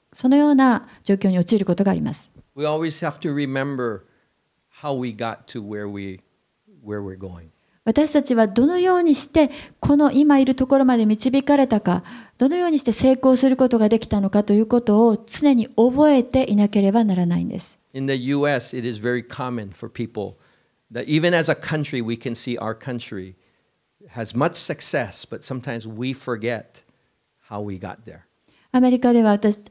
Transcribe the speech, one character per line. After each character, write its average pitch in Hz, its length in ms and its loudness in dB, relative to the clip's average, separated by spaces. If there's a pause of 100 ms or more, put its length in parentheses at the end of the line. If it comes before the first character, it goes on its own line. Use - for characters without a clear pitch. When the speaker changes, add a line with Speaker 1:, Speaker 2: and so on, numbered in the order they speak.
(120)
Speaker 1:
そ - 160 -2
の 269 80 4
よ 294 120 4
う 285 60 4
な 262 340 2 (160)
状 196 120 0
況 196 140 0
に 180 80 2
陥 190 200 2
る 196 80 -4
こ 175 80 0
と 196 100 0
が 190 80 2
あ - 20 -2
り 160 60 -4
ま 147 140 -4
す。 - 180 -20 (240)
Speaker 2:
We 143 80 -6
always 156 420 -4
have 143 140 -8
to 147 140 -4
remember 135 680 -4 (800)
how 139 160 -6
we 123 160 -6
got 113 320 -10
to 120 140 -14
where 104 280 -10
we, 98 320 -12 (640)
where 104 180 -8
we're 95 160 -12
going. 87 320 -16 (340)
Speaker 1:
私 302 280 0
た 294 100 4
ち 262 120 -4
は 220 140 4
ど 233 180 2
の 359 120 0
よ 370 180 2
う 349 60 2
に 311 120 4
し - 160 -4
て 302 200 4 (300)
こ - 160 2
の 190 160 4
今 285 260 6
い 269 60 4
る 262 100 2
と 262 120 -2
こ 269 120 4
ろ 269 60 4
ま 254 140 4
で 220 80 2
導 247 360 2
か 285 140 2
れ 269 100 4
た 226 140 0
か、 180 240 0 (320)
ど 262 120 2
の 339 80 0
よ 359 100 0
う 339 40 0
に 302 80 2
し - 40 -6
て 226 100 0
成 262 200 2
功 262 240 4
す 262 120 4
る 262 80 2
こ 262 120 2
と 240 100 2
が 214 100 4
で 220 100 2
き - 80 -12
た 208 140 -2
の 196 80 0
か 208 160 0
と 208 80 0
い 208 80 4
う 220 60 0
こ 240 140 0
と 226 260 4
を 220 200 0
常 285 280 2
に 226 140 0
覚 262 420 4
え 262 120 4
て 262 280 0
い 202 60 2
な 208 120 4
け 202 140 0
れ 196 100 2
ば 233 120 2
な 196 100 0
ら 180 120 0
な 175 120 0
い - 60 -4
ん - 40 -6
で - 100 -8
す。 - 200 -18 (140)
Speaker 2:
In 135 140 -6
the 139 80 -2 (140)
U 143 200 0
S, 127 280 -4
it 120 100 -6
is 110 140 -8
very 120 260 -4
common 120 440 -8
for 110 200 -16
people 107 440 -10 (580)
that 120 140 -10
even 160 280 2
as 165 160 0
a - 40 0
country, 143 500 -6
we 113 120 -4
can 117 180 -8
see 120 240 -8
our 110 180 -8
country 98 580 -12 (760)
has 113 260 -10
much 170 200 -2
success, - 680 -8
but - 160 -14
sometimes 117 440 -10
we 120 260 -8
forget 117 720 -8 (640)
how 104 140 -10
we 101 160 -10
got 95 260 -14
there. - 160 -20 (500)
Speaker 1:
ア 254 100 2
メ 254 100 4
リ 247 100 2
カ 240 140 2
で 233 80 4
は 214 80 4
私、 208 400 0